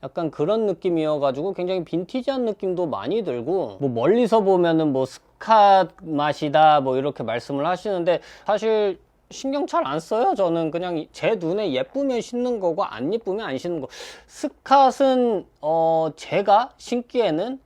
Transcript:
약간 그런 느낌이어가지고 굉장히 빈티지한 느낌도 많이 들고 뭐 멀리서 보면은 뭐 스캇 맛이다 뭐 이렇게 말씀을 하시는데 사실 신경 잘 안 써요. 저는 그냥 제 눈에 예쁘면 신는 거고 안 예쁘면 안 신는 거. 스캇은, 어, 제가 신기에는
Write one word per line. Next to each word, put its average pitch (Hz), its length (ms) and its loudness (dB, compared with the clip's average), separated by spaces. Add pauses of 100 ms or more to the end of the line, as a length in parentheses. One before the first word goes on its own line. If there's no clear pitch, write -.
약간 160 260 -4
그런 208 360 0
느낌이어가지고 156 880 -2
굉장히 180 280 -4
빈티지한 247 640 -4
느낌도 185 420 -2
많이 139 380 -4
들고 127 560 -4
뭐 139 80 0
멀리서 202 540 2
보면은 170 500 2
뭐 131 140 0
스캇 202 800 4 (140)
맛이다 151 800 4
뭐 131 160 0
이렇게 135 240 -4
말씀을 120 440 -4
하시는데 180 540 -2 (240)
사실 214 560 0 (300)
신경 277 360 -4
잘 330 200 -2
안 143 140 -4
써요. 240 360 0
저는 165 340 0
그냥 170 420 -6
제 214 240 -2
눈에 180 360 -2
예쁘면 262 480 -2
신는 240 400 -4
거고 175 240 -2
안 127 300 -6
예쁘면 214 320 -4
안 135 100 -6
신는 170 240 -6
거. 131 80 -10 (400)
스캇은, 262 1200 2 (160)
어, 160 520 0
제가 202 640 2
신기에는 240 880 -2